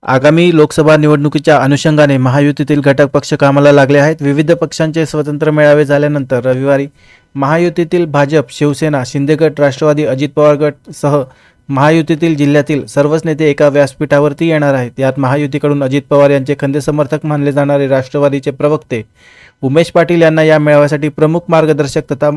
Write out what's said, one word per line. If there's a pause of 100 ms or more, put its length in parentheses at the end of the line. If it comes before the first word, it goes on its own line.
आगामी
लोकसभा
निवडणुकीच्या
अनुषंगाने
महायुतीतील
घटक
पक्ष
कामाला
लागले
आहेत.
विविध
पक्षांचे
स्वतंत्र
मेळावे
झाल्यानंतर
रविवारी (480)
महायुतीतील
भाजप,
शिवसेना,
शिंदे
गट,
राष्ट्रवादी,
अजित
पवार
गट (280)
सह (480)
महायुतीतील
जिल्ह्यातील
सर्वच
नेते
एका
व्यासपीठावरती
येणार
आहेत.
यात
महायुतीकडून
अजित
पवार
यांचे
खंदे
समर्थक
मानले
जाणारे
राष्ट्रवादीचे
प्रवक्ते (600)
उमेश
पाटील
यांना
या
मेळाव्यासाठी
प्रमुख
मार्गदर्शक
तथा